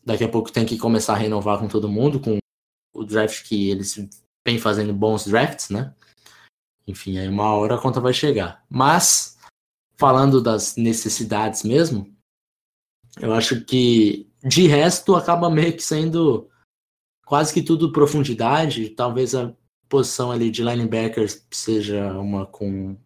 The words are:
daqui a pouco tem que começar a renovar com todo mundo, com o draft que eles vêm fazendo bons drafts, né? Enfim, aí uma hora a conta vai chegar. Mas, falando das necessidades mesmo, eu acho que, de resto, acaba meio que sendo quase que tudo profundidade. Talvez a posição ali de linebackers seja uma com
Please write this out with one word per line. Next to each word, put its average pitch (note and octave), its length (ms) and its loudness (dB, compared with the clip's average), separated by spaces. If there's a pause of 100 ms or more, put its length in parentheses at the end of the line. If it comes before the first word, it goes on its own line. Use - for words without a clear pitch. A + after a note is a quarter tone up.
daqui A2+ 200 -2
a A2 60 -2
pouco A2 220 -2
tem A2+ 140 0
que A2 120 -6
começar A2+ 360 0
a G#2 40 0
renovar G#2+ 420 -2
com A2 80 -4
todo G#2 220 -2
mundo, C3 300 0
com G#2+ 180 -2 (560)
o A2 100 -10
draft G#2+ 400 -2
que G2+ 260 -2
eles G2 280 -6 (500)
vêm A#2 100 0
fazendo G#2 360 -2
bons G#2+ 320 0
drafts, A#2 440 -2
né? B2+ 240 -6 (920)
Enfim, F#2+ 300 -8
aí F#2+ 100 -6
uma G#2 260 0
hora G#2 220 0
a - 60 -6
conta C3 180 0
vai B2+ 140 2
chegar. A2+ 560 -2
Mas, C#3+ 680 2 (600)
falando C3+ 440 6
das A2 360 -2
necessidades A2 840 -2
mesmo, C3 520 0 (1040)
eu A2 140 -2
acho A#2 320 0
que, A#2 640 2 (120)
de D#3+ 260 4
resto, E3 480 4
acaba E3+ 340 2
meio D#3+ 260 2
que - 80 -12
sendo D#3 680 0 (760)
quase D3 280 0
que E3+ 80 2
tudo D#3+ 300 0
profundidade. C3+ 1000 0
Talvez B2 440 -2
a A#2+ 180 -4 (360)
posição B2+ 420 0
ali A#2 180 0
de A#2 140 -4
linebackers A2+ 880 -2
seja G#2 640 -4
uma G2 320 -6
com G2 600 -8